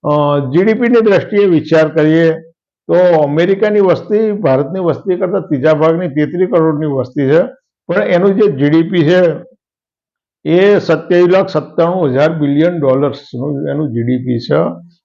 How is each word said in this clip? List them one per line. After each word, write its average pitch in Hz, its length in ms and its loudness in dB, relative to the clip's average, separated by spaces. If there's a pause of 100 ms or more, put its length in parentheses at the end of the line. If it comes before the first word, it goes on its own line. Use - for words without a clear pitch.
અ, 147 340 0 (120)
જી 170 140 0
ડી 220 100 2
પી 240 140 -2
ની 240 120 2
દ્રષ્ટિએ 202 460 0
વિચાર 160 420 2
કરીએ 160 440 2 (560)
તો 170 340 4
અમેરિકાની 190 580 0
વસ્તી 208 520 0
ભારતની 156 480 -2
વસ્તી 175 360 -2
કરતાં 190 240 -4
ત્રીજા 151 340 0
ભાગની 165 340 0
તેત્રીસ 151 400 -2
કરોડની 160 380 0
વસ્તી 135 440 -2
છે, 160 120 4 (440)
પણ 175 80 -4
એનું 196 400 0
જે 202 180 2
જી 143 180 0
ડી 165 200 2
પી 165 180 2
છે 175 260 2 (1080)
એ 185 340 2
સત્યાવીસ 175 500 0
લાખ 190 200 2
સત્તાણું 165 600 -2
હજાર 151 280 0
બિલિયન 151 420 0
ડોલર્સનું 139 880 -4
એનું 143 240 -4
જી 117 100 -4
ડી 127 220 -2
પી 127 140 -4
છે. - 180 -2 (480)